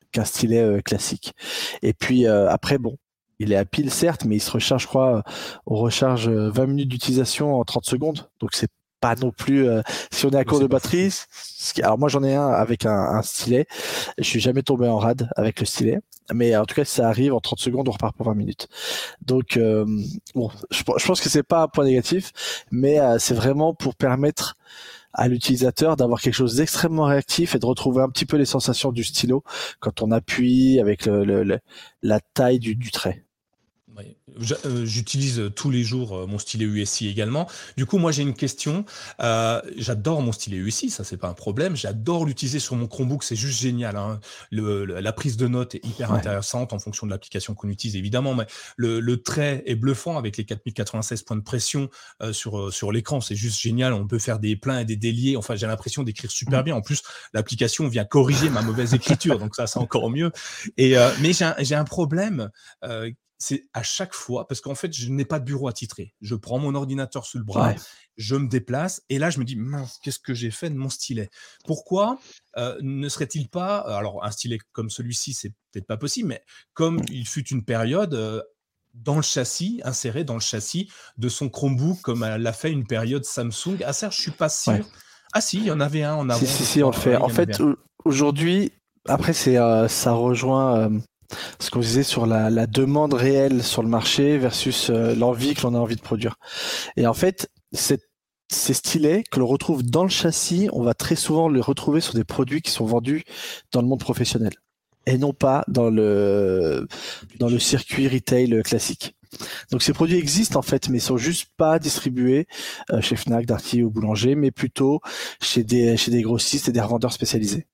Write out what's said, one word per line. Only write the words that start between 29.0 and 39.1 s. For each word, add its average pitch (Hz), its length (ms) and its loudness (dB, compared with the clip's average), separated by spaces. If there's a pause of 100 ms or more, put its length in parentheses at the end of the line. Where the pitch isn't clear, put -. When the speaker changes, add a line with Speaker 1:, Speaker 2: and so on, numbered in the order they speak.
Speaker 1:
stylo 127 400 0 (380)
quand - 200 -4
on 110 100 0
appuie 127 680 4
avec 104 260 2
le, 101 200 4
le, 101 180 2
le, 101 160 0 (420)
la 107 180 2 (140)
taille 127 260 4
du, 113 160 -2
du 117 160 -6
trait. - 320 -6 (720)
Speaker 2:
Oui. 104 200 -20 (220)
J'a-, 113 260 -2
euh, 120 200 -2
j'utilise, 120 540 -2
euh, 101 100 -2
tous 135 220 -4
les 123 120 2
jours, 113 340 -4
euh, 92 100 -6
mon 104 100 -6
stylet 110 280 -4
U 104 160 -2
S - 200 -4
I 110 60 -2
également. 110 400 -2 (300)
Du 131 80 0
coup, 196 120 0
moi, 170 140 4
j'ai 147 120 0
une 139 100 0
question. 151 500 -4 (380)